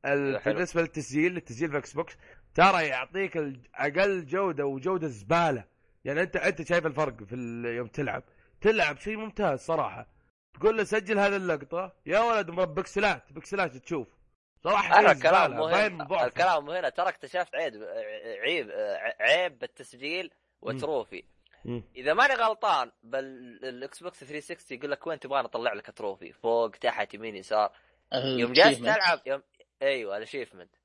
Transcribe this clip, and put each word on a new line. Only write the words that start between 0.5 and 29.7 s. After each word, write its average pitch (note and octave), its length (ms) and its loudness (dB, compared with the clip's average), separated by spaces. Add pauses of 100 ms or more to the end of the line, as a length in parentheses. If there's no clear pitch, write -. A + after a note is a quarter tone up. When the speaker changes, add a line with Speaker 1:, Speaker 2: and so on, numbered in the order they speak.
Speaker 1:
بالنسبة E3+ 280 0
للتسجيل، D#3 540 -2
التسجيل D3 340 -6
في D3 80 -2
إكس - 140 -8
بوكس D#3+ 240 -6 (380)
ترى F3 320 6
يعطيك E3 500 -4
ال-، C3+ 260 -4 (120)
أقل E3+ 520 0
جودة D#3 400 0
وجودة D#3 420 -2
زبالة. B2+ 560 0 (400)
يعني C#3+ 180 -2
أنت، F#3 140 -4
أنت E3+ 320 -2
شايف E3+ 180 2
الفرق C3 380 -2
في G#2 100 -12
ال-، A#2+ 300 -8 (120)
يوم A#2+ 100 -6
تلعب، C3 360 -6 (380)
تلعب F#3 380 2
شيء G#3+ 180 -6
ممتاز G#3 440 -2
صراحة. A#2+ 460 -2 (480)
تقول A3 220 4
له: G#3+ 80 2
"سجل G#3 340 0
هذه G3+ 180 2
اللقطة"، F3 560 -4 (140)
يا F#3 140 4
ولد، A3 300 2
مر-، F3+ 140 0
بكسلات، F3+ 680 -2
بكسلات D#3+ 440 -4
تشوف. C3 320 -6 (560)
صراحة G3 340 6
Speaker 2:
أنا G#3 100 10
Speaker 1:
شيء C#3 80 8
Speaker 2:
الكلام D#3+ 340 4
Speaker 1:
زبالة، A#2+ 60 -8
Speaker 2:
مو D#3 100 0
Speaker 1:
باين F#3+ 260 2
Speaker 2:
هنا. D#3 120 -8
Speaker 1:
مضاعفة. C3+ 220 0
Speaker 2:
الكلام E3 380 2
مو D3 80 -8
هنا. F3 160 -2
ترى F3+ 200 0
اكتشفت - 460 -4
عيب، C#3+ 200 -2 (680)
عيب، C#3 260 0 (500)
عيب D3+ 380 2
بالتسجيل C#3 680 -10
Speaker 1:
مم. D#3+ 60 -14 (320)
Speaker 2:
وتروفي. B2+ 640 -4 (400)
Speaker 1:
مم. A#2+ 180 -6 (140)
Speaker 2:
إذا C#3 180 0
ماني C4 200 4
غلطان، G#3+ 560 0 (120)
بال-، B2+ 600 -8
الإكس C3 380 -12
بوكس F3 220 -14
ثري D3 160 -10
سكستي - 340 -14
يقول C#3+ 160 -8
لك: C#3+ 160 -4
"وين D#3 120 -6
تبغى C3+ 240 -2
نطلع A#2 300 -2
لك G#2 180 -12
تروفي؟ G2 420 -8
فوق، A#2 380 2
تحت، A2+ 440 -2
يمين، G#2 220 -10
يسار؟" G#2 360 0 (420)
يوم B2+ 380 0
جالس F3 160 10
Speaker 3:
الأتشيفمنت. A#2+ 280 2
Speaker 2:
تلعب، F3 300 2
يوم، C3+ 160 -4 (400)